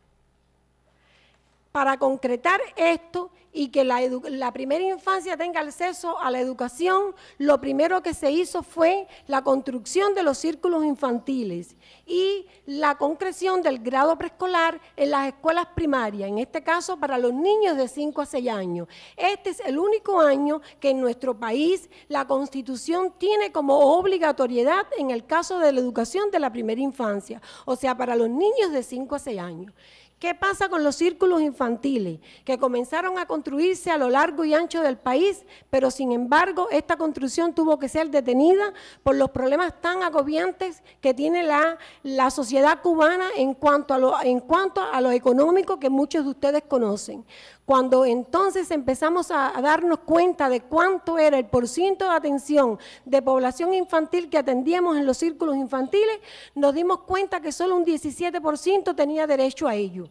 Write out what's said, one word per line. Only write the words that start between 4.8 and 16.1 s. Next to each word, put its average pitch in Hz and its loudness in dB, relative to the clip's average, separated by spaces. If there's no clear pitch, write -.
infancia 381 -2
tenga 339 -4
acceso 330 -6
a 277 -2
la 254 -2
educación, 339 -2
lo 285 2
primero 302 0
que 330 -4
se 285 -2
hizo 339 -2
fue 349 0
la 269 -2
construcción 269 0
de 381 -2
los 285 0
círculos 320 -2
infantiles 240 -4
y 381 -2
la 285 -2
concreción 370 -2
del 285 0
grado 269 0
preescolar 339 -2
en 285 0
las 277 0
escuelas 330 -2
primarias, 226 -2